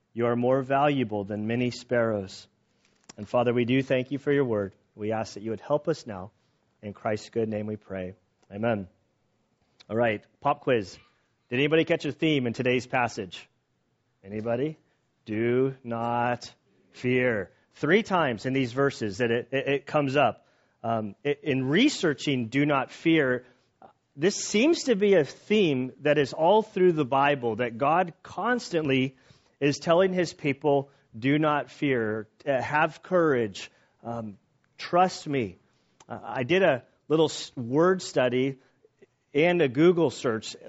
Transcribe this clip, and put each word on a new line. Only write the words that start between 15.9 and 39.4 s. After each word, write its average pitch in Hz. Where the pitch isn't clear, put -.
fear. 123
Three 180
times 156
in 131
these 131
verses 120
that 120
it, 120
it, 135
it 139
comes 143
up. 123
Um, 110
i-, 143
in 131
researching 151
do 139
not 139
fear, 139
this 170
seems 294
to 240
be 196
a 156
theme 143
that 147
is 139
all 180
through 185
the 151
Bible, 135
that 117
God 160
constantly 156
is 143
telling 185
his 180
people, 139
"Do 135
not 151
fear, 110
uh, 131
have 151
courage, 139
um, 113
trust 180
me." 120
Uh, 110
I 113
did 175
a 135
little 156
s-, -
word 160
study 131
and 170